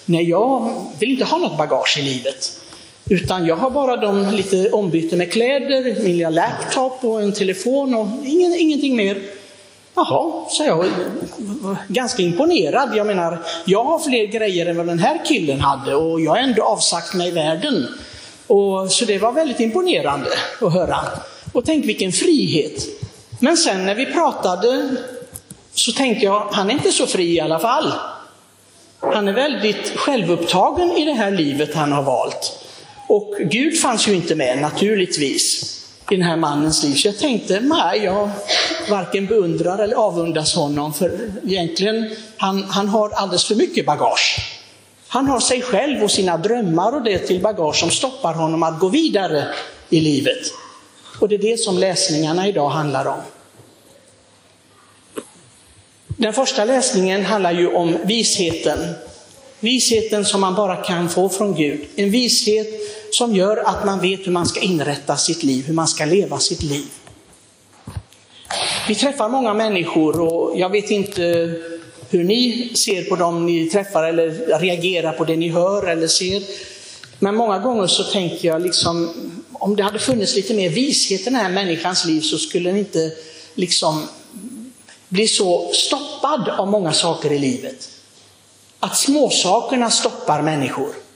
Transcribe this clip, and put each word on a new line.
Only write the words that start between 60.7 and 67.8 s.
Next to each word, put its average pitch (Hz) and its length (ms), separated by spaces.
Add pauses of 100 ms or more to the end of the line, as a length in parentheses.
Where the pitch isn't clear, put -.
kan 175 320
få 180 200
från 196 260
Gud. 151 260 (160)
En 202 140
vishet 214 580 (420)
som 240 260
gör 196 200
att - 280
man 196 160
vet 190 260
hur 180 60
man 175 140
ska - 140
inrätta 147 560
sitt 160 260
liv, 131 240
hur 160 80
man 160 140
ska - 160
leva 151 340
sitt - 240
liv. 143 240 (2000)